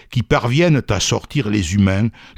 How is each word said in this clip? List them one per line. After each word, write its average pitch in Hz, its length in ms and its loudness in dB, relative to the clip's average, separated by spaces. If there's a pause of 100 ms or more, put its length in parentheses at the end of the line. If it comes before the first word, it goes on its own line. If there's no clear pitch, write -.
(100)
qui 113 120 -4
parviennent 143 680 2
à 104 120 0
sortir - 480 -4
les 98 260 -2
humains 98 340 2 (280)